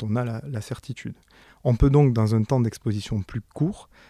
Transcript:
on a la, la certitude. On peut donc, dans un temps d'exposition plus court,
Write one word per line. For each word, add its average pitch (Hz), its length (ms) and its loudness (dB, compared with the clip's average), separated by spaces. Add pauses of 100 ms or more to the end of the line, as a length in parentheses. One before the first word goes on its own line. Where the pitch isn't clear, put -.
on 107 120 -2
a 123 80 -2
la, 117 240 -8
la 123 140 -6
certitude. - 540 -12 (480)
On 123 120 2
peut 143 140 4
donc, 139 240 6
dans 110 220 2
un 110 80 2
temps 127 180 2
d'exposition 107 640 -4
plus - 180 -8
court, - 480 -6 (200)